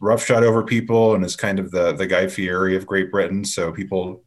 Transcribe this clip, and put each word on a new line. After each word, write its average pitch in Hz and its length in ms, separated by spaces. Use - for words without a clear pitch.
roughshod 113 420
over 113 200
people 117 500
and 95 100
is 87 120
kind 98 240
of 92 100
the, 87 240
the 95 140
Guy 92 180
Fieri 92 500
of 95 120
Great 95 240
Britain. 95 340
So 85 260
people 92 560